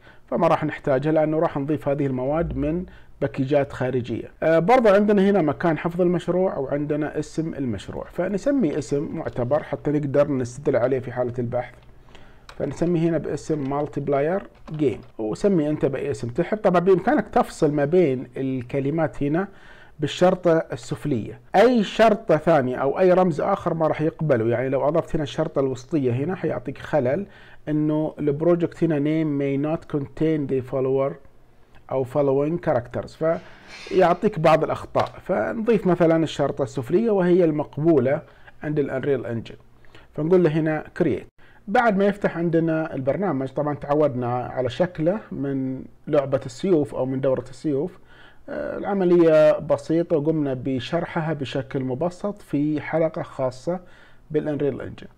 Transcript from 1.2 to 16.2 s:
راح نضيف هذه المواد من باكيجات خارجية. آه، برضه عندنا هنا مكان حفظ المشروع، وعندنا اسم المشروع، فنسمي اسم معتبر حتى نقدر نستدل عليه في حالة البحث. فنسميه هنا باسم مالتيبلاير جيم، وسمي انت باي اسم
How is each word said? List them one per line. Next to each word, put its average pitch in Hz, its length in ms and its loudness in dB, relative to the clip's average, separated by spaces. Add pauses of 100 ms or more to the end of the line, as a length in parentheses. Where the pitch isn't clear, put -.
راح 165 180 0
نضيف 143 320 -2
هذه 143 160 0
المواد 135 520 -2
من 156 280 -2 (360)
باكيجات 139 520 0
خارجية. 127 580 -4 (120)
آه، 165 160 4
برضه 214 360 6
عندنا 202 340 6
هنا 202 120 4
مكان 156 360 0
حفظ 175 240 -2
المشروع، 180 560 0
وعندنا 147 640 -4
اسم 160 340 -6
المشروع، - 580 -6
فنسمي 190 640 0
اسم 143 380 -4
معتبر 143 480 -2
حتى - 280 -4
نقدر 143 400 2
نستدل 127 440 -2
عليه 127 240 2
في 123 120 -10
حالة 123 280 -4
البحث. 123 340 -4 (840)
فنسميه 165 520 0
هنا 165 80 0
باسم 147 520 -4
مالتيبلاير 143 720 -2 (280)
جيم، 147 300 0 (160)
وسمي 156 520 0
انت 151 160 -2
باي 139 260 -2
اسم 131 160 -6